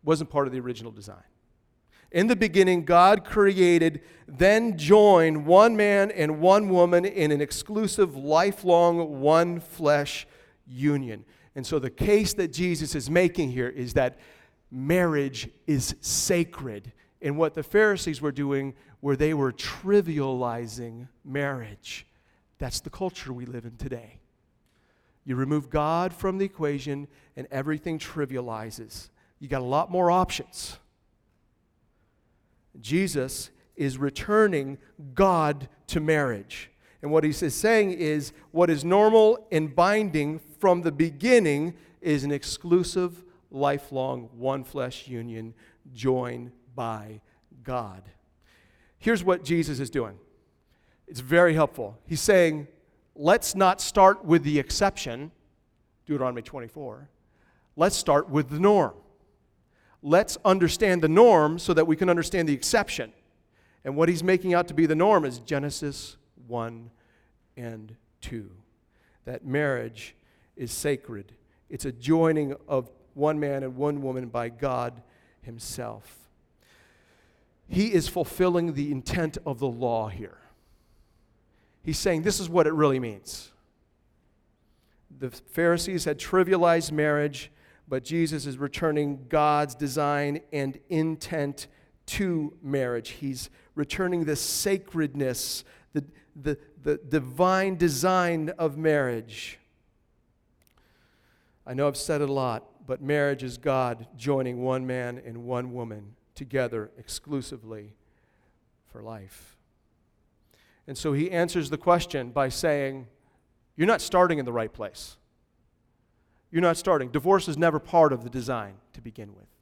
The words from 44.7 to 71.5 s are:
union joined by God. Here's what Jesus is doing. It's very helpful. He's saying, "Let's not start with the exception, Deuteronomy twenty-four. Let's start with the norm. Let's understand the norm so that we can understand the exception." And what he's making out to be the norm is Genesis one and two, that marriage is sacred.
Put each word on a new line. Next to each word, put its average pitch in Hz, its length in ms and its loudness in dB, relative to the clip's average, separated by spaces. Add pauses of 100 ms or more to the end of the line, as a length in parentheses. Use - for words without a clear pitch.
union 113 460 -12 (400)
joined 123 580 -2 (240)
by 110 460 -10 (420)
God. 107 400 -8 (920)
Here's 214 260 0
what 180 200 0
Jesus 151 360 -2
is 135 100 -6
doing. 107 300 -8 (880)
It's 143 120 -14
very 165 340 4
helpful. 135 520 -2
He's 160 160 -6
saying, 165 460 4 (480)
"Let's 185 400 2
not 185 260 2
start 196 420 6
with 165 200 4
the 147 160 0
exception, 143 720 -4 (760)
Deuteronomy 127 380 -4
twenty-four. 131 680 -16 (640)
Let's 185 200 4
start 151 340 2
with 139 200 0
the 151 100 -6
norm. 185 340 4 (1120)
Let's 151 420 2
understand 185 560 4
the 156 80 4
norm 170 500 6
so 175 140 -2
that 160 140 4
we 160 80 2
can 180 140 0
understand 170 380 0
the 147 60 0
exception." 139 580 -2 (720)
And 139 120 -6
what 160 120 4
he's 165 160 0
making 185 300 2
out 175 140 2
to 165 60 -14
be 160 120 4
the 156 100 2
norm 180 300 4
is 120 140 -8
Genesis 143 800 -8 (300)
one 117 440 -10 (640)
and 113 380 -14 (240)
two, 104 320 -14 (760)
that 123 200 -12
marriage 127 720 -4 (400)
is 120 160 -10
sacred. 120 640 -8 (340)